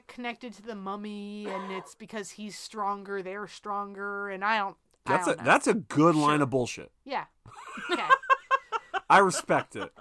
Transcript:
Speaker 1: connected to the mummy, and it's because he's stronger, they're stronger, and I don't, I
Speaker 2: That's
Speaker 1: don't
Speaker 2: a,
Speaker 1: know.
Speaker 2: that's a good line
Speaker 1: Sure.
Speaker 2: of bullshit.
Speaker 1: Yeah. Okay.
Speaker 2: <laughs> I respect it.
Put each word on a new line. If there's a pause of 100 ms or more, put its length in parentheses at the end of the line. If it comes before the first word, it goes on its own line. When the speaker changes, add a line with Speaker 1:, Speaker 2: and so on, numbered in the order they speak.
Speaker 1:
connected
to
the
mummy,
and
it's
because
he's
stronger,
they're
stronger,
and
I
don't, (280)
I
Speaker 2:
That's
Speaker 1:
don't
Speaker 2:
a,
Speaker 1:
know.
Speaker 2:
that's
a
good
line
Speaker 1:
Sure.
Speaker 2:
of
bullshit. (120)
Speaker 1:
Yeah. (680)
Okay.
Speaker 2:
<laughs>
I
respect
it.